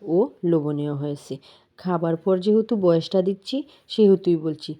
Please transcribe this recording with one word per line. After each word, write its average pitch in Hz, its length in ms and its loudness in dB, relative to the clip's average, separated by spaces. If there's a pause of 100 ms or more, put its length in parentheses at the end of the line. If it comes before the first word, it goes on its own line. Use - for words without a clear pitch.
ও 175 140 -2 (280)
লোভনীয় 147 500 -2
হয়েছে। 143 400 -8 (440)
খাবার 165 380 -2
পর 190 220 0
যেহেতু 214 380 2
বয়সটা 175 460 2
দিচ্ছি 196 340 -4 (320)
সেহেতুই 190 480 4
বলছি, 156 420 -6